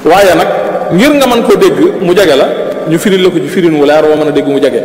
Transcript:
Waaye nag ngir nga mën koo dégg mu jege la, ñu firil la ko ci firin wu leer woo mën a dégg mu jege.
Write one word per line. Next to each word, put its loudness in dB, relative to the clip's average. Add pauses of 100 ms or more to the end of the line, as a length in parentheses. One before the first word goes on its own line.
Waaye 4
nag 0 (440)
ngir 2
nga 2
mën 0
koo 2
dégg 2 (220)
mu -2
jege 2
la, 0 (420)
ñu -2
firil 0
la 2
ko -6
ci -4
firin 0
wu 2
leer 2
woo 2
mën -2
a -2
dégg -2
mu -2
jege. -2